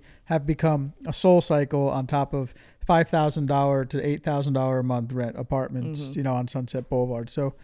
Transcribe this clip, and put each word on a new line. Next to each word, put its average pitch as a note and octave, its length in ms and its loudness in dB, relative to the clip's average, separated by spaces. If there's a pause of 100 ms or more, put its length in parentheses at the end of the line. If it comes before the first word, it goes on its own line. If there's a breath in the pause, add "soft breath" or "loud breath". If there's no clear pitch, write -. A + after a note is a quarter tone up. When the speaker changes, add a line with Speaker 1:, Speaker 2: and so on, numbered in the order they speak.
(260 soft breath)
Speaker 1:
have D3 220 0
become D3+ 460 0 (120)
a D#3+ 60 -4
Soul F3+ 300 6
Cycle C#3+ 480 2
on C3+ 180 -2
top C#3+ 260 0
of C3+ 200 -6 (320 soft breath)
five E3 240 4
thousand D3+ 380 2
dollar C#3 360 2
to C3 220 -4
eight D3 180 -2
thousand C#3+ 300 0
dollar C3 260 2
a B2+ 40 0
month B2 280 -2
rent B2 260 -4
apartments, C3 640 -4
Speaker 2:
Mm-hmm. C#3 180 -8
Speaker 1:
you C#3+ 40 -2
know, C3+ 100 0
on B2 140 -2
Sunset B2+ 420 -6
Boulevard. B2 400 -2
So, C#3 240 -4 (100 soft breath)